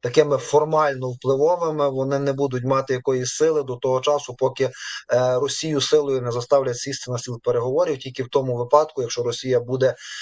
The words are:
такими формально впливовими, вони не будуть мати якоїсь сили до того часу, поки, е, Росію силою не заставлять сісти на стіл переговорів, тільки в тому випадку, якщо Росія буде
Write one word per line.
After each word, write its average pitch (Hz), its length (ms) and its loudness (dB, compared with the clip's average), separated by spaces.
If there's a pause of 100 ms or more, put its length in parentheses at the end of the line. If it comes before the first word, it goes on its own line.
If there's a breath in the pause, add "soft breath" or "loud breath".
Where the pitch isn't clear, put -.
такими 143 360 4
формально 147 720 2
впливовими, 147 800 0
вони 135 300 -2
не 139 140 -2
будуть 131 320 -2
мати 135 280 0
якоїсь 127 360 -2
сили 156 340 0
до 131 120 -6
того 131 260 0
часу, 143 360 0
поки, 131 260 0
е, 123 80 -2 (680 loud breath)
Росію 143 420 -2
силою 139 400 2
не 120 100 -4
заставлять 123 460 0
сісти 135 340 -8
на 120 60 -4
стіл 120 260 -8
переговорів, 131 540 0
тільки 127 260 -8
в 123 60 -8
тому 131 280 0
випадку, 139 440 2
якщо 120 220 -4
Росія 123 360 0
буде 127 360 2 (260 loud breath)